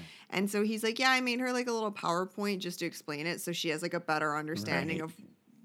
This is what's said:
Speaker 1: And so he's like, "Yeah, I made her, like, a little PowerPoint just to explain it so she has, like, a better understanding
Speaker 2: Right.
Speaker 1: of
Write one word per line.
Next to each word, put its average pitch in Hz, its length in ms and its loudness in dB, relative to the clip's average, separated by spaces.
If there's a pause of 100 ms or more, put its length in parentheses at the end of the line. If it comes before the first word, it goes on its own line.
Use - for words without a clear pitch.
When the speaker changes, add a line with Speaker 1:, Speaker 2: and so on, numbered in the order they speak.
(300)
Speaker 1:
And 196 200 2
so 208 140 2
he's 220 180 0
like, 226 160 0
"Yeah, 262 140 6
I 254 80 4
made 247 180 0
her, 254 140 0
like, 247 160 0
a 240 40 2
little 220 200 0
PowerPoint 190 680 0
just 175 200 -4
to 170 60 -2
explain 156 420 -4
it 165 120 -2
so 175 120 -4
she 170 160 -2
has, 156 140 0
like, 175 120 -2
a 170 60 0
better 156 360 2
understanding 160 640 0
Speaker 2:
Right. 160 40 -4
Speaker 1:
of 165 100 -8 (500)